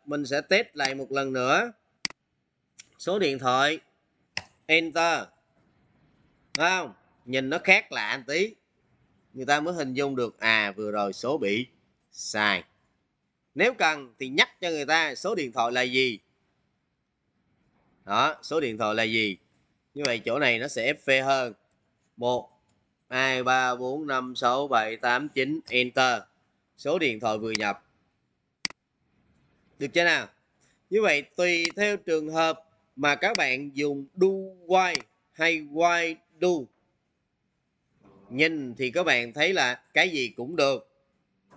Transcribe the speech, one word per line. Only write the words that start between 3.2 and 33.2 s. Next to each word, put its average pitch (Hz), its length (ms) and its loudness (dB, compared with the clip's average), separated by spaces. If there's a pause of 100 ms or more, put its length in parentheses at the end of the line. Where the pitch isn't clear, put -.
thoại, 131 400 2 (840)
enter. 165 580 2 (1300)
Thấy 165 160 0
không? 175 240 -4 (320)
Nhìn 131 240 -2
nó 160 140 -2
khác - 280 4
lạ 117 260 -4
một 127 100 -10
tí. 185 280 -2 (800)
Người 127 120 -10
ta 143 140 2
mới 165 140 -4
hình 139 200 -4
dung 139 220 -2
được, 120 240 -4
à, 110 320 4
vừa 104 200 -6
rồi 101 220 -2
số 139 240 -2
bị 113 300 -2 (440)
sai. 104 520 -2 (920)
Nếu 220 180 2
cần 151 460 -2
thì 131 100 -8
nhắc 170 320 0
cho 175 80 -4
người 151 160 -4
ta 151 300 2
số 208 200 -4
điện 139 160 -4
thoại 117 200 0
là 127 100 0
gì. 127 380 0 (1900)
Đó, 120 360 2
số 160 180 -4
điện 117 180 -4
thoại 107 180 0
là 113 80 2
gì. 110 340 0 (560)
Như 143 120 -10
vậy 117 200 -2
chỗ 117 140 0
này 120 200 2
nó 131 80 -6
sẽ 120 180 -4
ép 147 160 0
phê 135 200 2
hơn. 131 320 0 (640)
Một, 120 320 -2 (600)
hai, 127 340 0
ba, 127 320 2
bốn, 131 320 -6
năm, 127 280 -4
sáu, 131 320 0
bảy, 110 300 0
tám, 127 320 0
chín, 139 380 -2
enter. 123 540 2 (560)
Số 160 220 -2
điện 120 200 0
thoại 110 180 -2
vừa 110 140 -6
nhập. 104 320 -4 (2000)
Được 139 140 -6
chưa 170 100 4
nào? 147 240 2 (600)
Như 214 120 2
vậy 156 200 4
tùy 175 440 0 (100)
theo 208 220 0
trường 160 320 -2
hợp 160 360 -2 (300)
mà 143 200 0
các 202 220 -2